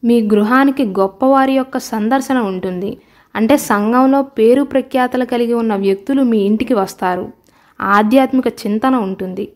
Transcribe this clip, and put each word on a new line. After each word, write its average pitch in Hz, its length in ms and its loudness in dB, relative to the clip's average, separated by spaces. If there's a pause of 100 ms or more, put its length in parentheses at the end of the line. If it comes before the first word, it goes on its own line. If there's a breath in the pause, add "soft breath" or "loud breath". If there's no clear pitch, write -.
మీ 240 180 2
గృహానికి 240 640 2
గొప్పవారి 254 640 0
యొక్క 262 260 -2
సందర్శన 254 600 -2
ఉంటుంది. 190 520 -6 (440 soft breath)
అంటే 220 220 2
సంఘంలో 254 680 2
పేరు 254 400 2
ప్రఖ్యాతలు 254 640 -2
కలిగి 240 300 -2
ఉన్న 226 200 -2
వ్యక్తులు 196 480 -2
మీ 233 160 2
ఇంటికి 214 360 0
వస్తారు. 185 520 -2 (540 soft breath)
ఆధ్యాత్మిక 247 680 2
చింతన 220 480 -2
ఉంటుంది. 190 600 -6